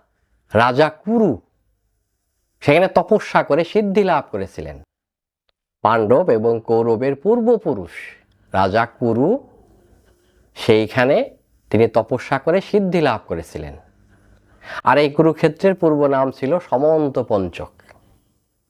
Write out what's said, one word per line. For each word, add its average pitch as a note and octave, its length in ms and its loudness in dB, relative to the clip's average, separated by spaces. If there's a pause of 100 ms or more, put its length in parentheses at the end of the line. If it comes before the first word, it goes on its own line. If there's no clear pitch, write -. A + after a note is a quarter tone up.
(540)
রাজা B2+ 360 4
কুরু G3+ 520 -2 (1160)
সেখানে E3+ 280 2
তপস্যা F3+ 560 0
করে D3+ 200 0
সিদ্ধি G3+ 400 0
লাভ E3 280 0
করেছিলেন। D#2 520 -12 (960)
পাণ্ডব A#2 480 2
এবং A#2 360 0
কৌরবের A#2 500 0
পূর্বপুরুষ G3 760 -2 (640)
রাজা G2 320 0
কুরু B2+ 600 -2 (1080)
সেইখানে B2 840 0 (320)
তিনি A2+ 180 2
তপস্যা B2+ 520 -4
করে F3 220 -2
সিদ্ধি F#3 400 -2
লাভ A#2+ 260 0
করেছিলেন। D2+ 500 -10 (1080)
আর C3 140 2
এই D3 120 4
কুরুক্ষেত্রের D#3+ 680 0
পূর্ব D3+ 320 0
নাম C3+ 240 0
ছিল C#3 280 -4
সমন্ত D3 600 0
পঞ্চক। G2+ 520 -4 (1000)